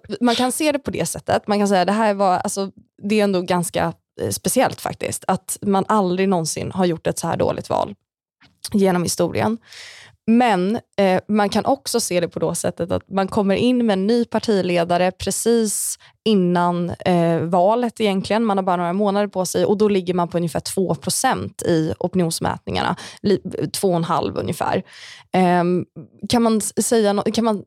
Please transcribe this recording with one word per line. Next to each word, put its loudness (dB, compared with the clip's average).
man 2
kan 0
se 0
det -2
på -6
det -4
sättet. -2
Man 2
kan 2
säga, 4
det 0
här 2
var, 2
alltså, -4
det 2
är 4
ändå 2
ganska, -2
eh, -2
speciellt 0
faktiskt, -6
att -4
man 0
aldrig 0
någonsin -2
har 0
gjort -2
ett -2
så -4
här 0
dåligt -2
val -2
genom 2
historien. -2
Men, 2
eh, 4
man 2
kan 0
också -2
se 0
det 0
på -10
det -2
sättet -4
att -4
man 0
kommer 0
in 2
med 2
en 0
ny 2
partiledare 0
precis -2
innan, 2
eh, 2
valet 2
egentligen. 0
Man 2
har 0
bara 0
några -2
månader 0
på -4
sig 0
och 2
då 4
ligger 0
man 0
på -4
ungefär -2
två -2
procent -4
i 0
opinionsmätningarna. -2
Li-, 0
två 0
och 2
en 0
halv -2
ungefär. -4
Ehm, 2
kan 4
man 4
s-, -2
säga 4
nå-, -2
kan 0
man 0